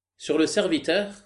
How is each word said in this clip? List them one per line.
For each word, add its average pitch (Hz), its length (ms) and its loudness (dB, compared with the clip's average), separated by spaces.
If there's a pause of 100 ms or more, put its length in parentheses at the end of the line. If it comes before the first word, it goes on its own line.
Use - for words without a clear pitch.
(160)
sur 151 220 -2
le 160 80 4
serviteur 185 640 0 (160)